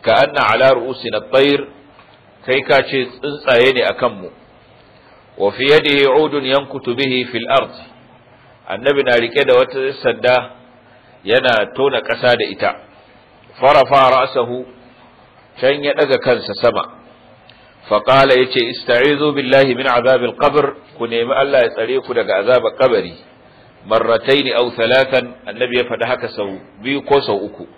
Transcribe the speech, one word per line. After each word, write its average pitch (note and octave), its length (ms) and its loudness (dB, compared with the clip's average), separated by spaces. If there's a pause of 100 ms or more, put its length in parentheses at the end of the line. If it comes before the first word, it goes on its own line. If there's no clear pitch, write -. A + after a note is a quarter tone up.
كأن C3 320 2
على B2 400 2
رؤوسنا A#2+ 440 -6
الطير، C#3 420 2 (840)
kai C3 200 0
ka C3+ 160 4
ce C3 240 -4
tsuntsaye C3+ 680 0
ne B2 140 0
a G2+ 80 -2
kanmu. G2+ 360 -6 (1080)
وفي G#2 240 -2
يده C#3+ 480 4
عود D3 240 2
ينكت C3+ 540 -2
به B2+ 240 -2 (180)
في A#2 80 -6
الأرض. A#2 360 -2 (960)
Annabi C3+ 360 -2
na B2 120 2
rike A#2+ 300 0
da B2+ 80 4
wata C3 380 0 (100)
sanda B2 480 0 (720)
yana A#2 520 0
tona C3 260 0
ƙasa B2 340 0
da A2+ 140 -4
ita. G2 220 -4 (880)
فرفع C3+ 500 4
رأسه، B2+ 560 -2 (960)
can C#3 240 0
ya C#3+ 100 -2
ɗaga C3+ 240 0
kansa A2+ 360 -2
sama. G#2+ 360 -2 (1000)
فقال، C3 440 2
yace, B2+ 280 2 (100)
"استعيذوا C#3+ 640 0
بالله C3+ 320 2 (120)
من C3+ 100 -4
عذاب B2 380 2
القبر، C#3 500 0 (220)
ku A#2 100 -6
nemi A#2 300 -2
Allah C#3 260 2
ya A2+ 60 2
tsare B2 320 -4
ku A#2+ 140 -8
daga G2 260 0
azabar A2+ 400 0
kabari." G#2 320 0 (720)
مرتين A2+ 720 0
أو A#2+ 140 0
ثلاثا، B2 760 0
Annabi A#2+ 300 -4
ya B2 80 0
faɗi A#2 240 -6
haka B2 200 -6
sau G2+ 200 -8 (320)
biyu C3+ 240 -6
ko C#3 160 2
sau A2 160 -4
uku. G2 300 -10 (120)